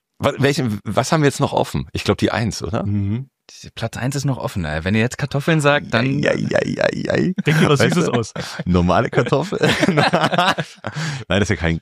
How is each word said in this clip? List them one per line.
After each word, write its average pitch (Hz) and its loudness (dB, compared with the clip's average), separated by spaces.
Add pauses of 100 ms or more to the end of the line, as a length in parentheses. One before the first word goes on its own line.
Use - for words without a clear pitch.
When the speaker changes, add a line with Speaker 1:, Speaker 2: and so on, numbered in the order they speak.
(200)
Speaker 1:
Wa-, 139 0
welchen, 135 0
was 113 0
haben 160 4
wir 143 4
jetzt 139 0
noch 143 0
offen? - -2
Ich - -6
glaub, 101 2
die - 0
eins, 104 -2
oder? - -4
Speaker 2:
Mhm. 101 -2 (440)
Speaker 3:
Platz - -8
eins 123 -4
ist 143 -4
noch 135 0
offen. 92 -6
Ey. 78 -4
Wenn 95 0
ihr 110 2
jetzt 117 0
Kartoffeln 147 0
sagt, 143 0
dann 117 2 (180)
Speaker 1:
Ei, - 2
ei, - 0
ei, - 0
ei, - 0
ei. 175 0 (120)
Speaker 2:
Denk 156 2
dir 165 4
was 143 4
Speaker 1:
Weißt 160 4
Speaker 2:
Süßes 170 2
Speaker 1:
du, - -4
Speaker 2:
aus. 120 -4 (320)
Speaker 1:
normale 90 4
Kartoffel. 147 0
<laughs> 147 2
Nein, 151 2 (1200)
das 95 2
ist - -4
ja 101 0
kein, 82 0